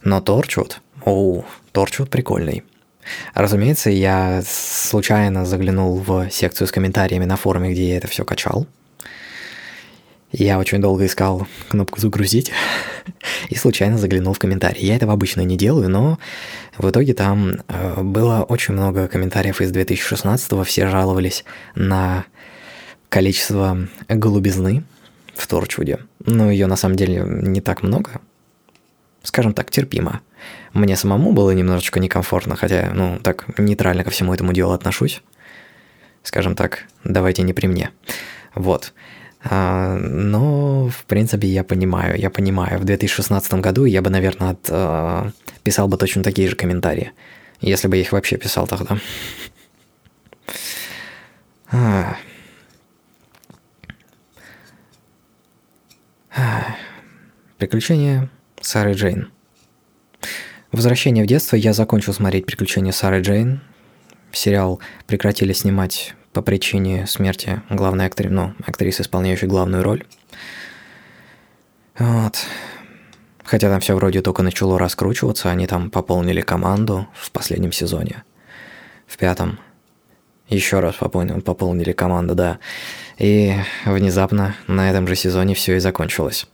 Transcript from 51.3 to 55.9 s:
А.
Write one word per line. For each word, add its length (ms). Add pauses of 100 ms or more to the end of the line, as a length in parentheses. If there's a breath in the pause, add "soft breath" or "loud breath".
А. 460 (4000 loud breath)